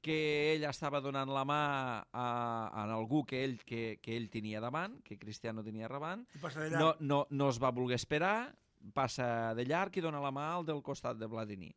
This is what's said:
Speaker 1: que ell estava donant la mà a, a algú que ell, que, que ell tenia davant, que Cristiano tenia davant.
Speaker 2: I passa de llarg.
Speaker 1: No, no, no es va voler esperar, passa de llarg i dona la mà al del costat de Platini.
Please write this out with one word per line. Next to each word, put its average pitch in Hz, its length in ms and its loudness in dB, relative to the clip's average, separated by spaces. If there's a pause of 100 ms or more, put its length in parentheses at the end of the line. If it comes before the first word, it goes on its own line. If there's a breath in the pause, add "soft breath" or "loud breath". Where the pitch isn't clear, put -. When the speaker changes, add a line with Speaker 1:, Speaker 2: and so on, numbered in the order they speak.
Speaker 1:
que 156 100 0 (380)
ell 156 120 2
estava 143 360 0
donant 135 320 -2
la 135 120 2
mà 147 140 2 (540)
a, 123 120 -2 (480)
a 110 100 -4 (100)
algú 113 320 2
que 131 200 -4
ell, 131 100 0 (100)
que, 113 360 -4
que 113 160 -4
ell 117 120 -2
tenia 107 320 -4
davant, 165 440 -4
que 104 140 -12
Cristiano 110 460 -6
tenia 110 240 -6
davant. 160 360 -6 (100)
Speaker 2:
I 143 60 -16
passa 156 200 -6
de 156 120 -2
llarg. 165 80 4
Speaker 1:
No, 160 180 8
no, 143 300 4
no 139 200 4
es 117 120 2
va 131 120 4
voler 123 240 2
esperar, 190 540 0 (420)
passa 120 600 2
de 120 100 0
llarg 185 320 0
i 175 80 0
dona 151 160 -2
la 139 120 0
mà 143 240 -2
al 175 80 -2
del 151 180 -2
costat 123 380 -4
de 110 80 -4
Platini. 104 480 -6